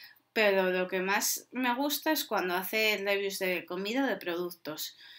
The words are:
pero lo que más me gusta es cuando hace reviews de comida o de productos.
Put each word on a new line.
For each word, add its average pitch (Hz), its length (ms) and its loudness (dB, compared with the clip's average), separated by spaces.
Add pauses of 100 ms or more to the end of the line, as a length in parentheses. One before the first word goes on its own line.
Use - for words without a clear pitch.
(340)
pero 190 380 4
lo 185 180 2
que 190 100 -2
más 196 540 0
me 247 200 0
gusta 285 380 0
es 302 140 0
cuando 185 300 0
hace 214 420 0
reviews 196 420 0
de 180 260 -2
comida 202 380 -2
o 269 40 0
de 202 100 0
productos. 175 800 -6 (220)